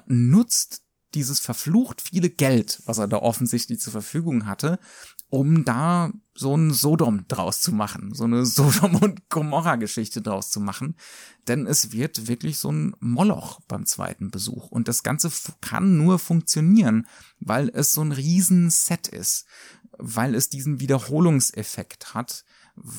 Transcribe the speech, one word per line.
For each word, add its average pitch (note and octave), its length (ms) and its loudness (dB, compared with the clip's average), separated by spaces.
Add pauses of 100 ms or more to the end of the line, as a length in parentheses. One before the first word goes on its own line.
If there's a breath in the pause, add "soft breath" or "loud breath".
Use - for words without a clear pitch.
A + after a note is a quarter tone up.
nutzt B2+ 760 2 (320)
dieses C#3 260 -4
verflucht F3+ 640 0
viele F3 280 0
Geld, C3 560 2
was A2+ 120 -2
er G#2 100 0
da G#2+ 100 0
offensichtlich A#2 640 -2
zur - 120 -8
Verfügung A#2+ 560 -2
hatte, D3 320 -2 (500 loud breath)
um C#3+ 340 4
da D#3+ 480 0 (220)
so C3+ 220 -2
ein D#3 180 4
Sodom C3+ 540 2
draus - 340 -4
zu - 100 0
machen, G#2 440 -4
so A2+ 80 -4
eine A#2+ 220 2
<laughs> - 20 0
Sodom- C#3+ 480 4
und - 340 0
Gomorra-Geschichte C#3 920 -2
draus G2+ 260 -4
zu - 100 -4
machen. G#2 360 -6 (520 loud breath)
Denn B2 200 -2
es C3+ 240 -2
wird A2+ 360 -4
wirklich C#3 300 -4
so C#3 140 -4
ein D3+ 280 -2
Moloch D3+ 680 0
beim - 180 -8
zweiten - 460 -6
Besuch. - 380 -8
Und A#2 180 -2
das A#2 160 -2
Ganze D3+ 240 -2
f-, - 340 -8
kann F#3 360 2
nur F3 200 4
funktionieren, D#3+ 880 4 (340 loud breath)
weil B2+ 300 0
es - 240 0
so D3+ 80 0
ein D#3 100 -2
Riesenset E3+ 960 2
ist, - 380 -6 (540 loud breath)
weil A#2 340 -2
es - 160 0
diesen C3+ 300 -4
Wiederholungseffekt C3+ 1400 0
hat, - 280 -8 (560 soft breath)